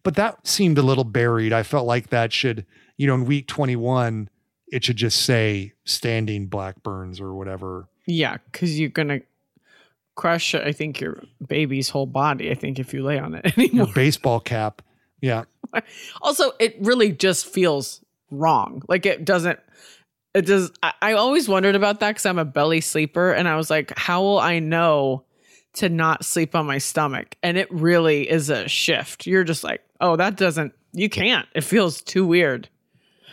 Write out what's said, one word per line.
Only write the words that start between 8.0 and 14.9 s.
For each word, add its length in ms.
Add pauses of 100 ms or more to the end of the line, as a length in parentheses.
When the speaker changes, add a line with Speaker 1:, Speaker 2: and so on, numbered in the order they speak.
Speaker 2:
Yeah, 300 (160)
'cause 180
you're 180
gonna 300 (1040)
crush, 320
I 180
think, 300
your 220 (220)
baby's 440
whole 160
body, 460
I 20
think, 240
if 160
you 100
lay 140
on 160
it 120
<laughs> 120
anymore. 300
Speaker 1:
Your 80
baseball 440
cap. 440 (360)